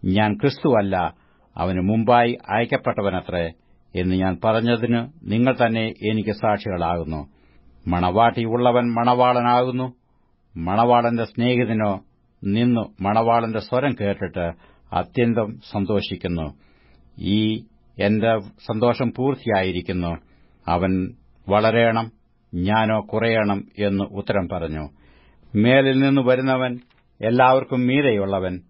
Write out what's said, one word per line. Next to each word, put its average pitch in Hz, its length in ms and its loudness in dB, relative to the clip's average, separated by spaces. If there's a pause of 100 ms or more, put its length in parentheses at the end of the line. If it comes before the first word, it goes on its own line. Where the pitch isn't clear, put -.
ഞാൻ 104 320 2
ക്രിസ്തുവല്ല, 101 760 0 (420)
അവന് 92 240 -2
മുമ്പായി 117 560 2 (120)
അയക്കപ്പെട്ടവനത്രേ 95 1040 -2 (420)
എന്ന് 90 200 0
ഞാൻ 92 300 0
പറഞ്ഞതിന് 117 640 0 (140)
നിങ്ങൾ 117 320 0 (120)
തന്നെ 113 280 -2 (160)
എനിക്ക് 107 200 -2
സാക്ഷികളാകുന്നു. 87 960 -4 (580)
മണവാട്ടി 104 580 2
ഉള്ളവൻ 120 480 2
മണവാളനാകുന്നു. 123 1000 2 (640)
മണവാളന്റെ 117 680 2
സ്നേഹിതനോ 117 760 -2 (440)
നിന്നു 113 560 0
മണവാളന്റെ 113 580 0
സ്വരം 123 420 -2
കേട്ടിട്ട് 92 520 -4 (400)
അത്യന്തം 107 680 -2 (140)
സന്തോഷിക്കുന്നു. 92 840 -4 (640)
ഈ 107 460 0 (340)
എന്റെ 110 400 2
സന്തോഷം 117 800 -2
പൂർത്തിയായിരിക്കുന്നു. 92 1000 -2 (520)
അവൻ 92 460 0 (340)
വളരേണം, 113 640 2 (420)
ഞാനോ 107 460 0
കുറയണം" 107 640 -2 (140)
എന്ന് 98 260 -2
ഉത്തരം 98 480 -4
പറഞ്ഞു. 78 360 -6 (680)
മേലിൽ 131 460 4
നിന്ന് 139 200 4
വരുന്നവൻ 127 580 0 (420)
എല്ലാവർക്കും 127 680 2
മീതെയുള്ളവൻ 98 840 0